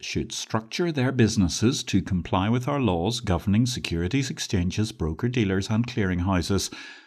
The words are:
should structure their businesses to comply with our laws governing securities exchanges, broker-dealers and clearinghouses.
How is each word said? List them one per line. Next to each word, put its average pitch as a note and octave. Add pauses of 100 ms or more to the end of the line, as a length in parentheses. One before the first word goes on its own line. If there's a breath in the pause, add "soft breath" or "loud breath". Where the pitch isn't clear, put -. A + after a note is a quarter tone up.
should -
structure -
their C3+
businesses G#2
to F#2+
comply F#2
with B2
our C#3+
laws G2
governing G2
securities F2+
exchanges, F#2+
broker-dealers G2
and A2+
clearinghouses. F#2 (340 loud breath)